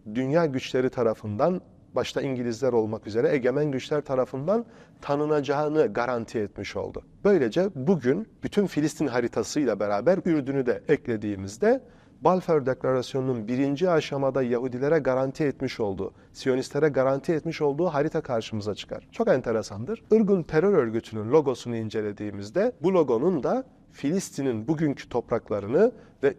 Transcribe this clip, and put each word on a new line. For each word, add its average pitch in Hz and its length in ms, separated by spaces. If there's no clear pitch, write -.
dünya 139 320
güçleri 131 440
tarafından, 113 720
başta 123 280
İngilizler 123 500
olmak 107 340
üzere 120 280
egemen 135 380
güçler 139 280
tarafından 139 640
tanınacağını 147 920
garanti 120 460
etmiş 101 380
oldu. 98 260
Böylece 180 500
bugün 147 540
bütün 202 240
Filistin 151 400
haritasıyla 120 760
beraber 107 440
Ürdün'ü 139 420
de 113 220
eklediğimizde 113 960
Balfour 160 460
Deklarasyonu'nun 131 840
birinci 139 420
aşamada 139 520
Yahudilere 123 560
garanti 135 460
etmiş 131 360
olduğu, 98 320
Siyonistlere 135 560
garanti 135 440
etmiş 156 300
olduğu 147 240
harita 156 340
karşımıza 107 540
çıkar. - 380
Çok 226 160
enteresandır. 120 840
Irgun 202 320
terör 160 300
örgütünün 113 600
logosunu 131 440
incelediğimizde 107 960
bu 185 120
logonun 143 480
da 208 220
Filistin'in 139 760
bugünkü 151 400
topraklarını 120 840
ve 139 160